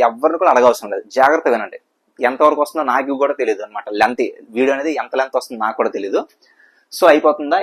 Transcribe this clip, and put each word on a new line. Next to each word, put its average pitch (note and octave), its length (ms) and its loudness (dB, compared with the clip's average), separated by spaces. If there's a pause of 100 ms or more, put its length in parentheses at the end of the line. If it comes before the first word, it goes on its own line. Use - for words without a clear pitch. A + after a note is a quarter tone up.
ఎవరిని C#3 360 0
కూడా E3 120 4
అడగవసరం A#2+ 400 4
లేదు. G2 100 -8 (140)
జాగ్రత్త D3 360 2
వినండి. G#2 240 -6 (500)
ఎంతవరకు C#3+ 360 2
వస్తుందో D#3 280 -4
నాకు C3+ 300 -2
కూడా C#3 180 0
తెలియదు G#2+ 260 -2
అనమాట. G#2 180 -14 (160)
లెంత్ A#2+ 220 2 (340)
వీడియో C3 200 2
అనేది D3 160 -4 (100)
ఎంత A#2+ 180 -10
లెంత్ C3 200 -4
వస్తుందో A#2 240 -12
నాకు A2+ 160 -2
కూడా A2 160 0
తెలియదు. G2+ 240 -4 (760)
So - 160 2
అయిపోతుందా, D3+ 500 2